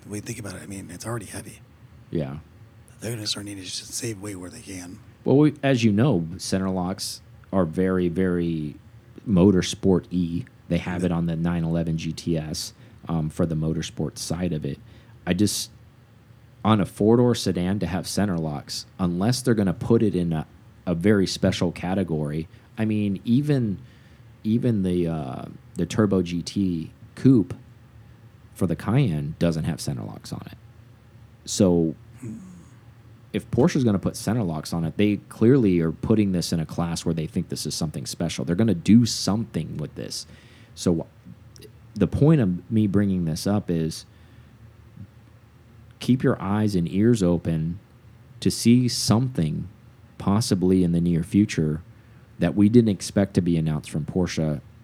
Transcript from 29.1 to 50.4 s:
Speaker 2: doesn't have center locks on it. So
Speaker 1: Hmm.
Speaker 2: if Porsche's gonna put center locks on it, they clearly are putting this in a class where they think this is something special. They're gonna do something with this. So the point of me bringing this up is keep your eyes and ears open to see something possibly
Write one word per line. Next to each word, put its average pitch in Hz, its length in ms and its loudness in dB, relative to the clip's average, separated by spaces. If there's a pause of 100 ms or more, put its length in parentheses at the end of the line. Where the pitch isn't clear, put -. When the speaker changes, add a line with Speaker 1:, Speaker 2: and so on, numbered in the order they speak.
Speaker 2:
doesn't 80 260 0
have 76 160 -4
center 64 220 -6
locks 52 280 -14
on - 140 -10
it. - 120 -18 (840)
So 85 520 4 (260)
Speaker 1:
Hmm. 110 160 -12 (960)
Speaker 2:
if - 160 -6
Porsche's 143 340 2
gonna 107 160 4
put - 160 -4
center 110 280 -2
locks 78 300 -6
on 85 100 -2
it, 80 140 -4
they 104 200 2 (120)
clearly 110 500 4
are 82 120 2
putting 104 400 2
this 87 200 -2
in 87 80 0
a 80 60 -4
class 85 400 -4
where 85 80 0
they 80 140 -4
think 87 220 -6
this - 160 -8
is 73 80 -6
something 76 320 -6
special. 80 400 -6
They're 85 100 -2
gonna 107 200 2
do 107 300 6
something 95 720 -4
with 78 180 -8
this. - 320 -10 (480)
So 85 320 -2 (880)
the 95 120 2
point 151 340 4
of 90 300 -2
me 107 160 2
bringing 95 380 0
this 80 220 -4
up 101 240 0
is 80 340 -2 (1900)
keep 127 240 2
your 127 180 2
eyes 104 340 0
and 85 160 0
ears 107 300 4
open 85 580 0 (600)
to - 120 0
see 123 360 4
something 104 800 0 (500)
possibly 95 680 2